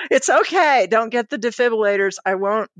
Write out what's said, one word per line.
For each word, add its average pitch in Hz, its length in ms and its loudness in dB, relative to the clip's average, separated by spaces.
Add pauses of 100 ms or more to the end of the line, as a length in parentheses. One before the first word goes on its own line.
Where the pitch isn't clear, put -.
"It's - 200 0
okay. 302 600 2
Don't 226 200 0
get 240 200 -4
the 285 80 -6
defibrillators. 214 800 0 (100)
I 190 100 0
won't 196 440 -4